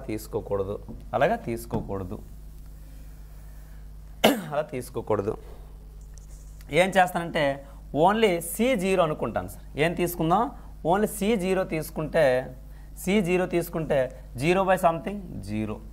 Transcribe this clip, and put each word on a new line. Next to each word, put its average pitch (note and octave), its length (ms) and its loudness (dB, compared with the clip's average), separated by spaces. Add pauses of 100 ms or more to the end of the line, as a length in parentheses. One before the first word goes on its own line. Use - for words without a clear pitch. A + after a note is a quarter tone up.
తీసుకోకూడదు, G2+ 680 -4 (380)
అలాగా D#3+ 240 4 (100)
తీసుకోకూడదు, G2+ 680 -4 (2000)
<clears throat> G#3+ 280 4
అలా D3 120 0 (100)
తీసుకోకూడదు. A2 600 0 (1400)
ఏం F3 180 6
చేస్తానంటే F3 540 4 (640)
only G3+ 340 6 (140)
సీ B3 300 4
జీరో F#3+ 200 4
అనుకుంటాను A#2 440 0
సార్. - 180 -12 (180)
ఏం E3+ 100 4
తీసుకుందాం? E3+ 500 2 (480)
only G#3 260 4
సీ G3 120 0 (140)
జీరో F#3 200 2
తీసుకుంటే, D#3+ 640 2 (800)
సీ G3+ 180 4
జీరో F3+ 240 2 (100)
తీసుకుంటే D#3+ 440 0 (420)
జీరో F3+ 280 6
by F#3+ 160 6
something F#3+ 340 2 (300)
జీరో. G#2+ 280 -2 (160)